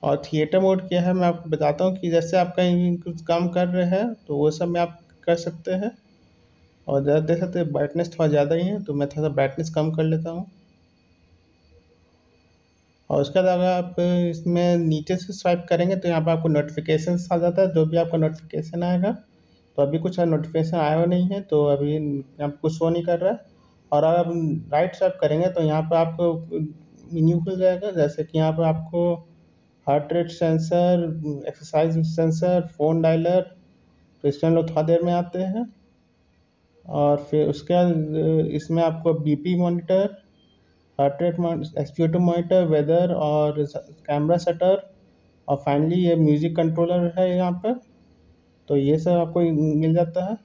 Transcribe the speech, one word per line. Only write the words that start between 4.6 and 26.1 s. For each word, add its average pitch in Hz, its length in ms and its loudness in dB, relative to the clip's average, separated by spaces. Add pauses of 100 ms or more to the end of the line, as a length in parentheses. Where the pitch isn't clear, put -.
में 170 140 -2
आप 170 180 -4 (240)
कर 170 120 2
सकते 170 380 -8
हैं। 202 180 -4 (960)
और 139 160 0
ज़्यादा 147 180 2
देख 165 180 0
सकते 175 200 -4
हैं 160 120 -2
brightness 147 380 -2
थोड़ा 160 200 0
ज़्यादा 147 260 2
ही 170 80 0
है, 202 200 -2
तो 147 100 -6
मैं 143 160 -2
थोड़ा 151 180 -4
सा 147 60 -4
brightness 139 360 -2
कम 160 220 -2
कर 160 120 -2
लेता 160 260 -2
हूँ। 175 160 -8 (2750)
और 143 120 0
उसके 143 200 0
बाद 185 80 4
अगर 180 160 2
आप 180 300 0 (340)
इसमें 175 480 0
नीचे 160 400 0
से 180 160 -10
swipe 175 360 -2
करेंगे 175 260 2
तो 185 140 -2
यहाँ 165 120 2
पर 165 100 0
आपको 165 160 0
notifications 160 840 -2
आ 175 40 2
जाता 175 240 2
है, 190 120 2
जो 160 120 4
भी 160 120 0
आपका 165 200 0
notification 160 680 -4
आएगा। 180 280 0
तो - 680 -10
अभी 143 180 0
कुछ 180 200 -4
notification 160 580 0
आया 156 180 2
हुआ 170 100 2
नहीं 180 240 0
है, 196 120 -6
तो 151 260 0
अभी 143 260 0
यहाँ 147 560 -6
पर 147 80 -12
कुछ 160 160 -4
शो 165 160 0
नहीं 170 140 -2
कर 170 160 0
रहा 185 120 0
है। 233 80 -4 (520)
और 147 120 2
अगर 160 160 4
आप 170 540 -4
right 175 220 0
swipe 185 260 -2
करेंगे 156 280 2
तो 175 120 -4
यहाँ 156 200 0
पर 160 140 0
आपको 165 380 0 (800)